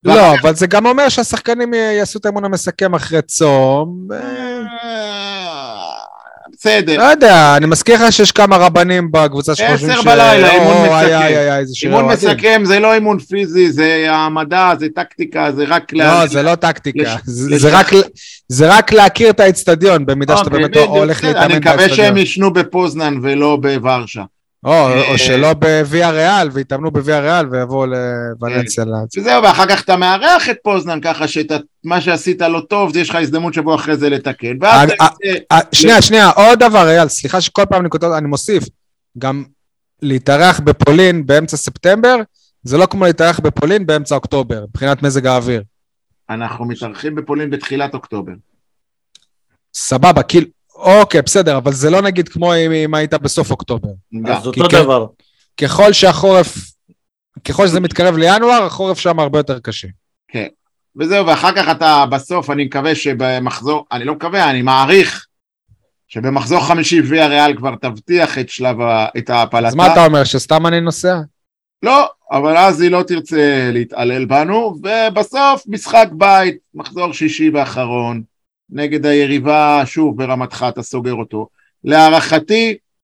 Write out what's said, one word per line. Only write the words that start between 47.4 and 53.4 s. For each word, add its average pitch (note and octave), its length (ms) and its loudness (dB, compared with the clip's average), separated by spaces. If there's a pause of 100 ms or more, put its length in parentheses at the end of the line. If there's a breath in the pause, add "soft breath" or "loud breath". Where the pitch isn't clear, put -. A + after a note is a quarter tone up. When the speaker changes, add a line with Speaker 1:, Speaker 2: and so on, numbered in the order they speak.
Speaker 2:
בתחילת C#3+ 440 -6
אוקטובר. G2+ 400 -14 (1400)
Speaker 1:
סבבה, E3 500 2
כאילו... E3+ 240 2 (280)
אוקיי, G3 460 4
בסדר, D#3 360 0
אבל C3+ 160 -2
זה C3+ 160 -2
לא F#3+ 120 2
נגיד F3+ 280 -4
כמו F3 260 -2
אם, D#3+ 160 0
אם D#3 220 -2
היית D3+ 200 -2
בסוף D3 380 -4